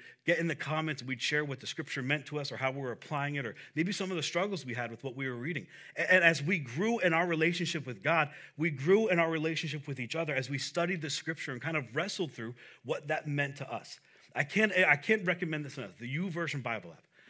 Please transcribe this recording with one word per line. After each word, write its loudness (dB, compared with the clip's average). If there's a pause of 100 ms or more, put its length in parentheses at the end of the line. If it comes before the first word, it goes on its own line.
(240)
get 4
in 0
the 0
comments, -2
and -6
we'd -4
share 0
what -6
the -12
scripture -6
meant 0
to -4
us -6
or -6
how 0
we -4
were -4
applying -4
it -4
or -8 (180)
maybe 0
some -2
of -2
the -2
struggles -2
we -6
had -4
with -12
what -6
we -2
were -2
reading. -6 (320)
A-, 4
and 8
as 6
we 2
grew 0
in 4
our 4
relationship 2
with -8
God, 4 (260)
we 2
grew 4
in 4
our 4
relationship -2
with -4
each -4
other 0
as 0
we -2
studied 0
the -4
scripture -4
and -8
kind -4
of -4
wrestled -2
through -6 (320)
what -4
that -2
meant 0
to -8
us. -10 (360)
I 2
can't, 2
I 6
can't 2
recommend -2
this -10
enough, -10
the -6
YouVersion -2
Bible -4
app. -20 (280)